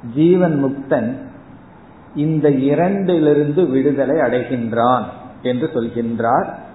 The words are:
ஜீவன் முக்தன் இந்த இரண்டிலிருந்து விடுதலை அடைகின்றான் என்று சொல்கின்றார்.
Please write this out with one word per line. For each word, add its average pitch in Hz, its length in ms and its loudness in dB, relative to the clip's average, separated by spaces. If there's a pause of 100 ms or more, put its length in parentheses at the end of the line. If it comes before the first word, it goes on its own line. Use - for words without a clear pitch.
(120)
ஜீவன் 165 480 4
முக்தன் 135 520 -2 (1040)
இந்த 151 320 0 (160)
இரண்டிலிருந்து 156 1040 2
விடுதலை 135 520 0
அடைகின்றான் 120 880 0 (380)
என்று 123 240 -2
சொல்கின்றார். 117 800 -2 (280)